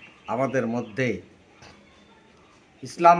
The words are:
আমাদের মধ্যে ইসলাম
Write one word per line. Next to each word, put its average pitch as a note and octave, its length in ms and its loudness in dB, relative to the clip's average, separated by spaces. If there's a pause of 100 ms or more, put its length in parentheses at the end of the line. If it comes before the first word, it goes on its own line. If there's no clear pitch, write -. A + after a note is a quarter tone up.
(320)
আমাদের B2 320 -2 (100)
মধ্যে A#2+ 340 -4 (1700)
ইসলাম E3+ 380 4